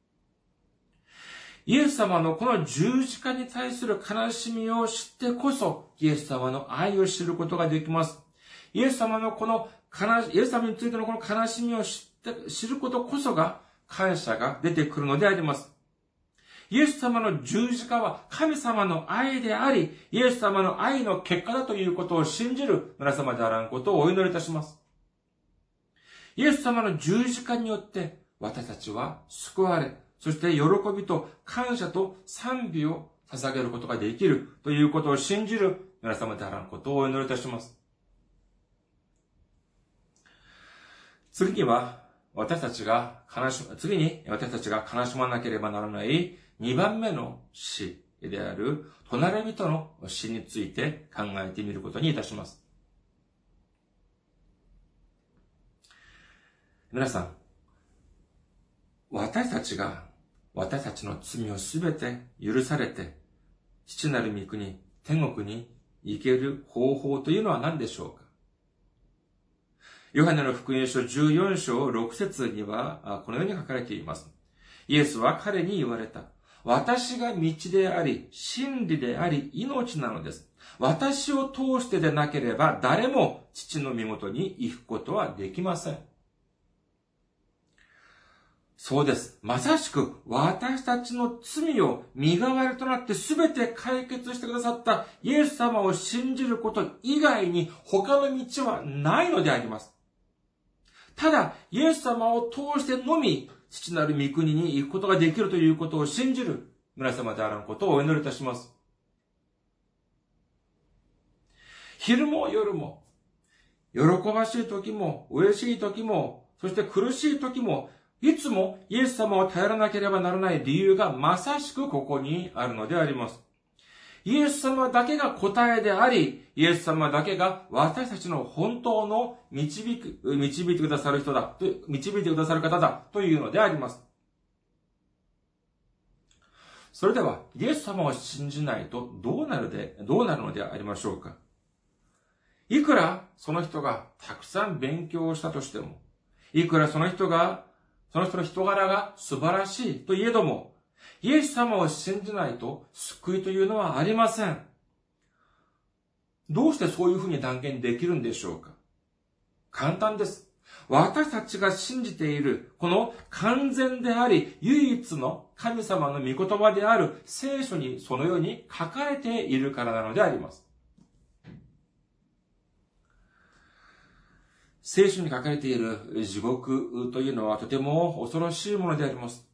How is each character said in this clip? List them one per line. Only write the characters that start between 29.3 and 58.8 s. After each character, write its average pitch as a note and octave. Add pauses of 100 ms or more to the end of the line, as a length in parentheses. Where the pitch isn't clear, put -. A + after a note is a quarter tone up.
わ F3+
れ、 C3+ (240)
そ D#3
し D3+
て F3
喜 D3+ (320)
び G3
と - (160)
感 B3
謝 F3+
と F#3+
賛 A#3+
美 D3+
を D#3+ (180)
捧 C3
げ C3
る A#2
こ A#2+
と -
が A#2+
で G#2
き G3
る -
と D3+
い D3
う D3
こ D3+
と D3
を C#3
信 G3+
じ A3
る - (100)
皆 A2
様 A2
で G#2
あ G2
ら G2
ん F#2
こ F#2
と C#3
を -
お C3+
祈 C3
り C3+
い C3
た C3
し B2
ま A#2+
す。 - (3500)
次 F#3+
に G3
は A#2+ (300)
私 D#3
た A#2
ち A2+
が A#2 (120)
悲 B2+
し B2+
む、 G#2
次 F#3+
に D#3+
私 G#2+
た A2
ち G#2
が G#2+
悲 B2
し B2
ま B2+
な A#2+
け A#2+
れ G#2+
ば G#2
な G#2
ら G#2+
な G#2
い E3 (200)
二 A#2+
番 G#3+
目 A3
の - (120)
死 - (160)
で G2
あ F#2+
る C3 (200)
隣 G3+
人 F3+
の D#3 (160)
死 A2
に A2+
つ -
い F2
て D3+
考 G#2 (100)
え F#2+
て G#2
み G#2
る G2
こ F#2+
と A2
に D#3
い -
た G#2+
し G#2+
ま G2+
す。 - (4000)
皆 C3
さ A#2+
ん、 F2 (1800)